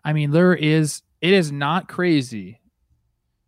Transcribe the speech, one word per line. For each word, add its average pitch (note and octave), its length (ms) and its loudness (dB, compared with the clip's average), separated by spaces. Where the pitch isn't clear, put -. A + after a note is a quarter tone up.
I D#3 80 -4
mean, D3+ 180 -2
there F3 240 4
is, D#3 480 0
it F3 140 2
is E3+ 160 2
not C#3+ 380 -4
crazy B2 720 -4